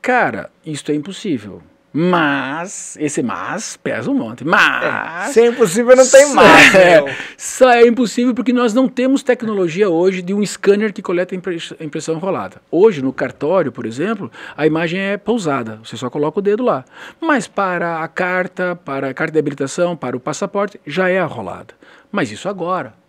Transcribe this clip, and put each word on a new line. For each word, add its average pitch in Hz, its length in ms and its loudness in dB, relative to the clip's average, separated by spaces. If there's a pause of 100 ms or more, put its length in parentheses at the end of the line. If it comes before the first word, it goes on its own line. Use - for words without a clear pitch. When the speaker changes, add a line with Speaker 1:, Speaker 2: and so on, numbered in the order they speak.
Speaker 1:
"Cara, 170 500 -2 (140)
isto 151 260 -8
é 147 40 0
impossível, 143 640 -8 (320)
mas", 156 1080 -2
esse 147 220 -4
mas 113 540 -8
pesa 120 340 -6
um 285 40 -2
monte, 196 300 -6
"mas" 156 840 -2
Speaker 2:
É, 285 40 -8
se 226 80 4
é 233 60 6
impossível, 240 500 4
não 254 120 6
tem 269 180 10
Speaker 1:
só 277 80 -4
Speaker 2:
mas, - 400 8
Speaker 1:
é, 180 260 8
Speaker 2:
meu. 139 140 -4 (220)
Speaker 1:
só - 360 2
é 233 140 8
impossível 240 480 0
porque 240 180 -2
nós 240 220 2
não 262 140 2
temos 262 340 0
tecnologia 208 680 0
hoje 185 340 2
de 180 120 -6
um 208 100 0
scanner 202 480 0
que 190 100 -14
coleta 185 320 -4
impre-, 175 240 -8 (220)
impressão 160 380 -6
rolada. 151 420 -6 (100)
Hoje, 170 320 4
no 131 100 -2
cartório, 143 600 -2
por 117 140 -10
exemplo, 147 440 -6 (260)
a 147 100 0
imagem 160 340 0
é 196 160 -4
pousada, 139 680 -4
você - 140 -16
só 123 140 -6
coloca 151 280 -2
o 202 40 -4
dedo 208 200 0
lá. 160 220 -2 (360)
Mas 294 280 -2
para 175 540 -4
a 160 60 -8
carta, 180 680 -4
para 135 320 -8
a 131 60 -8
carta 160 180 -4
de 156 60 2
habilitação, 147 580 -2
para 127 200 -6
o 123 40 -6
passaporte, 196 680 -6
já 180 220 -2
é 185 100 2
a 175 80 0
rolada. 107 480 -12 (380)
Mas 156 180 -4
isso 139 180 -10
agora 175 440 -6 (160)